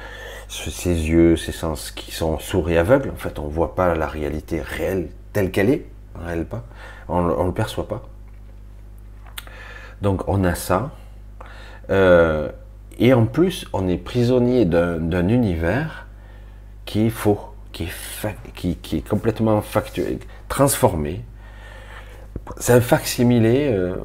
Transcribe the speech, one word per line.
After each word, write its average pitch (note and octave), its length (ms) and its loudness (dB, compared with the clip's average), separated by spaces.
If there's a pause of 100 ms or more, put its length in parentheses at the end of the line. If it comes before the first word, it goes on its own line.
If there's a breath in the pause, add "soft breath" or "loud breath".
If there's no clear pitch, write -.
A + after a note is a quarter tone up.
(480 loud breath)
ce, - 200 -10
ses F2 220 -4
yeux, E2 460 6
ses - 160 -6
sens D#2+ 400 -6
qui - 180 -12
sont D#2+ 300 -2
sourds E2+ 300 -2
et E2 80 4
aveugles. A2 320 4
En - 80 -10
fait, - 200 -8
on D2+ 80 -6
voit D#2 300 -2
pas F2+ 180 2
la D#2 140 -2
réalité D2+ 520 -4
réelle E2 500 -4 (220)
telle F#2+ 200 0
qu'elle G#2 180 2
est, - 160 0 (340)
en E2+ 60 -8
réel E2+ 180 -2
pas. A#2 200 -10 (440 loud breath)
On, F2 100 0
on F2 280 2
le F2+ 80 -2
perçoit A2 320 -4
pas. G#2+ 160 -6 (2000 loud breath)
Donc, G2 240 2
on G2 160 2
a F2 140 4
ça. G2+ 340 0 (1000 loud breath)
Euh, E2+ 600 6 (480)
et B2+ 160 8
en A2+ 120 6
plus, E3+ 460 2
on F#2+ 140 0
est F2+ 100 2
prisonnier B2 680 4
d'un, E2+ 340 2
d'un F2 300 2
univers A2 800 0 (760 soft breath)
qui G#2+ 220 2
est A2+ 40 4
faux, G#2+ 280 2 (320)
qui - 140 -8
est E2+ 80 -6
fa-, - 400 -8 (240)
qui, F2 200 -2
qui - 200 -6
est - 120 -4
complètement A2 540 2
factu-, - 560 -2 (300 loud breath)
transformé. G2 760 2 (1300 loud breath)
C'est - 160 2
un B2 80 10
facsimilé, A#2+ 920 4
euh, F#2 220 0 (100)